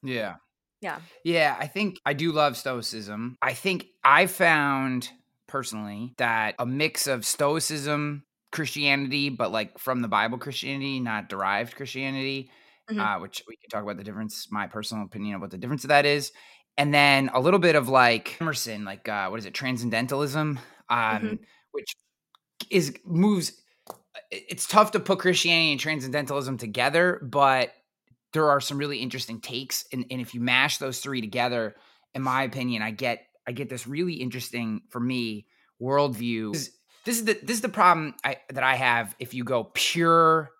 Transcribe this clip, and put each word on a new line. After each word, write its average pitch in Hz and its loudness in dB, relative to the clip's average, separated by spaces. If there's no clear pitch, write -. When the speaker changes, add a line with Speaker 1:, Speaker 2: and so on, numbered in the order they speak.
Speaker 1:
Yeah. 113 -4
Speaker 2:
Yeah. - -8
Speaker 1:
Yeah, 160 4
I 151 -4
think 196 -4
I 143 2
do 156 0
love 147 2
stoicism. 113 -6
I 131 0
think 180 -4
I 147 8
found 143 2
personally 110 -8
that 113 0
a 123 -2
mix 143 -2
of 127 -2
stoicism, 147 -2
Christianity, 139 0
but, 117 -2
like, 107 -4
from 127 -2
the 120 -2
Bible 113 0
Christianity, 135 -6
not 107 -4
derived 101 -2
Christianity, 135 -6
Speaker 2:
Mm-hmm. 214 -4
Speaker 1:
uh, 104 -2
which 92 -12
we 113 -18
can - -20
talk 107 -6
about 101 -6
the 98 -12
difference, 107 -10
my 104 -4
personal 107 -8
opinion 104 -8
of 95 -8
what 98 -10
the 98 -12
difference 123 -4
of 135 -10
that 143 8
is. 143 0
And 143 2
then 139 6
a 127 4
little 180 6
bit 170 6
of, 135 4
like, 123 4
Emerson, 120 -4
like, 98 -10
uh, 101 -2
what 107 -8
is 101 -12
it, 90 -16
transcendentalism, 131 -2
um, 120 2
Speaker 2:
Mm-hmm. 107 0
Speaker 1:
which - -8
is, 151 2
moves, 180 2
i-, - -18
it's - -8
tough 214 -2
to 202 -2
put 190 -4
Christianity 170 0
and 135 -4
transcendentalism 139 -6
together, 139 0
but 135 4
there 156 2
are 143 4
some 139 -4
really 143 -4
interesting 117 -8
takes. 131 -8
And, 127 -4
and 127 -6
if 120 -10
you 123 -6
mash 127 2
those 131 -6
three 135 -4
together, 117 -2
in 131 -6
my 131 0
opinion, 123 -4
I 110 -4
get, 117 -4
I 123 -6
get 127 -8
this 120 -10
really 165 -2
interesting, 120 -6
for 123 -6
me, 120 -2
worldview. 120 0
This, 139 -4
this 233 -2
is 233 -4
the, 208 4
this 226 -2
is 214 -2
the 254 0
problem 165 4
I, 139 -2
that 135 -2
I 131 4
have 120 2
if 123 -10
you 127 -4
go 117 0
pure 165 4